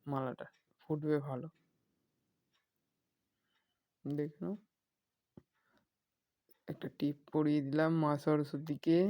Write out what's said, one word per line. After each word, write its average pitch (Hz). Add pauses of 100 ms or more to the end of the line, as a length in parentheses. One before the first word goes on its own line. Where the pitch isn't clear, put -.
মালাটা 135 (340)
ফুটবে 151 (120)
ভালো। 135 (2500)
দেখো, 147 (2250)
একটা 147
টিপ 143 (140)
পরিয়ে 151
দিলাম 151 (120)
মা 147 (120)
সরস্বতীকে। 151 (120)